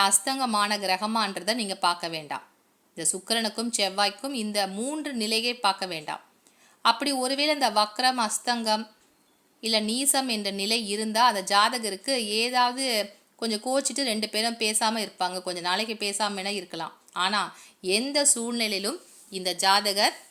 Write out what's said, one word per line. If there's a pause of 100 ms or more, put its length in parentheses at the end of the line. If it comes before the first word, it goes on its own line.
அஸ்தங்கமான
கிரகமான்றதை
நீங்க
பார்க்க
வேண்டாம். (520)
இந்த
சுக்கிரனுக்கும்
செவ்வாய்க்கும்
இந்த
மூன்று
நிலையை
பார்க்க
வேண்டாம். (640)
அப்படி
ஒருவேளை
இந்த
வக்ரம்,
அஸ்தங்கம், (800)
இல்ல
நீசம்
என்ற
நிலை (100)
இருந்தா
அந்த
ஜாதகருக்கு (180)
ஏதாவது (520)
கொஞ்சம்
கோச்சிட்டு
ரெண்டு
பேரும்
பேசாம
இருப்பாங்க.
கொஞ்ச
நாளைக்கு
பேசாம
வேணா
இருக்கலாம். (200)
ஆனா (540)
எந்த
சூழ்நிலையிலும் (320)
இந்த
ஜாதகர் (160)